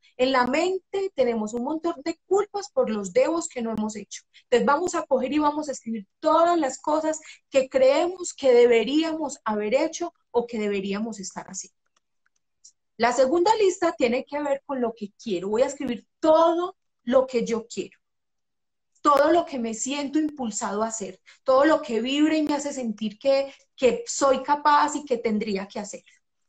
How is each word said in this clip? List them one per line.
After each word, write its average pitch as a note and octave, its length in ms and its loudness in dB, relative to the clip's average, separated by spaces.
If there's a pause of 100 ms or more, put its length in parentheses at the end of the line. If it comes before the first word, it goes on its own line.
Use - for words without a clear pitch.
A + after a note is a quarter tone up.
(160)
En C4 140 0
la B3+ 160 2
mente F#4 680 -2
tenemos A3+ 400 -2
un A#3+ 100 -6
montón D#4+ 400 -4
de E4 220 -6
culpas G4+ 440 -2
por B3+ 180 0
los G3+ 240 -6
debos D#4 360 0
que B3 140 -10
no A3+ 100 -6
hemos G#3+ 240 -6
hecho. - 260 -16 (220)
Entonces A#3 200 2
vamos D4 300 0
a D#4+ 80 -2
coger B3+ 300 -2
y D4+ 80 0
vamos D4+ 280 0
a C4 40 -4
escribir A3+ 340 -10 (140)
todas E4+ 360 4
las D4 240 -2
cosas D#4 400 -2 (300)
que C4 180 2
creemos E4 640 2
que C4 220 4
deberíamos C4 880 2
haber G#3 300 -2
hecho D#4+ 400 -2 (160)
o A#3+ 160 -2
que A#3 120 -8
deberíamos G3+ 600 -4
estar - 280 -14
haciendo. - 300 -16 (1200)
La A#3 160 2
segunda D4+ 440 4
lista F4+ 360 2
tiene C4 320 0
que C#4+ 160 -8
ver C#4 240 -4
con C4+ 160 -6
lo A3+ 160 -2
que G3+ 240 -14
quiero. F#3+ 280 -6
Voy A3 140 2
a C4+ 40 2
escribir C4 400 -6 (140)
todo E4 560 4 (260)
lo C4 240 2
que A#3+ 180 -2
yo A3+ 220 -4
quiero. - 320 -12 (1040)
Todo D4 300 4
lo E4+ 120 2
que C#4 140 -8
me A3+ 160 -6
siento C#4 460 -4
impulsado A3 640 -4
a - 20 -2
hacer. - 340 -10 (220)
Todo C4 220 4
lo D#4 180 4
que A3+ 180 -4
vibra D4 360 2
y D#4 80 0
me D4 100 -2
hace C#4 180 -6
sentir A3 460 -8
que, C4+ 340 0 (240)
que - 300 0
soy - 380 0
capaz D4 500 2
y D4+ 100 -8
que A#3+ 140 -2
tendría G#3 480 -4
que - 140 -12
hacer. - 240 -14 (440)